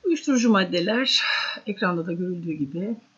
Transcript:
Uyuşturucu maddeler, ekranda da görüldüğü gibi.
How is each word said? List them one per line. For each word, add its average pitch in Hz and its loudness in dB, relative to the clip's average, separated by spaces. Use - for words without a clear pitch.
Uyuşturucu 277 2
maddeler, 190 2
ekranda 180 -2
da 180 -4
görüldüğü 175 -4
gibi. 165 -4